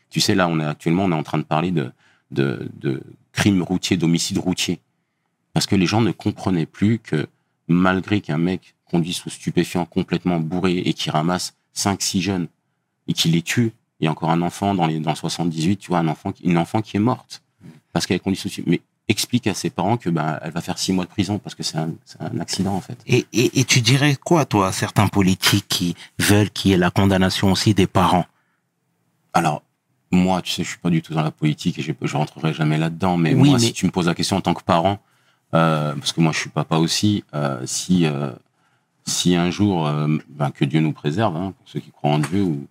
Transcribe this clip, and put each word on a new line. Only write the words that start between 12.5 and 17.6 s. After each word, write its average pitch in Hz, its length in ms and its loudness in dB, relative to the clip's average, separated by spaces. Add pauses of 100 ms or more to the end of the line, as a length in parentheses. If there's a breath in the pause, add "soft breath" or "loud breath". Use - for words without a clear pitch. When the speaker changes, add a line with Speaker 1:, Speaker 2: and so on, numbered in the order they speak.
Speaker 1:
et - 60 -4
qui - 160 0
les 82 140 2
tue, 117 300 0 (280)
il - 40 -2
y 82 40 2
a - 40 2
encore - 180 -2
un 85 120 2
enfant 101 320 0
dans 87 120 2
les, 80 140 -2
dans 78 100 -4
le 76 60 -2
soixante-dix-huit, 82 640 -2
tu - 100 -20
vois, 90 100 2
un 82 100 2
enfant 80 240 -6
qui, - 120 -16
une 90 140 2
enfant 110 220 -2
qui - 160 -8
est 101 40 2
morte, - 420 -4 (500 loud breath)